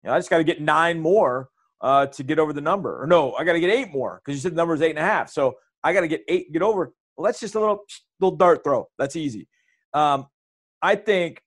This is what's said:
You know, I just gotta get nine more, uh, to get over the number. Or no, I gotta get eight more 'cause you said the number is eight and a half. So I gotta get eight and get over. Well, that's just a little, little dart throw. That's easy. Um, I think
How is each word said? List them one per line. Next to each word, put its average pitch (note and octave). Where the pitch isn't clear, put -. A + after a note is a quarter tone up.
You F#2
know, B2
I D#3+
just E3+
gotta E3
get D#3
nine D#3+
more, D#3
uh, C#3
to C#3
get D3+
over D3+
the D3
number. D3+
Or C#3
no, D#3+
I D3
gotta E3+
get F3+
eight A#3
more A2+
'cause C#3+
you C#3
said E3+
the D#3+
number E3+
is D3
eight E3
and D3+
a D3+
half. F3+
So C3+
I D#3+
gotta F3+
get D#3
eight F3
and D3
get E3
over. F#3+
Well, D3+
that's A3
just G#3+
a A3
little, G#3
little F#3
dart E3+
throw. B2+
That's C#3
easy. C3
Um, C#3+
I F#3+
think G3